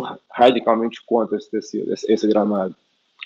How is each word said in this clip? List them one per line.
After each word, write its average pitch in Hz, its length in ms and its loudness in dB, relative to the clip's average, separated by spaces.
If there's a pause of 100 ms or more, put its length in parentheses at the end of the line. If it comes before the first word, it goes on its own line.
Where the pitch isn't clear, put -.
(300)
radicalmente 117 720 2
contra 107 320 0
esse - 140 -12
tecido, 104 420 -6
esse, - 180 -4
esse 107 160 2
gramado. 104 480 0 (520)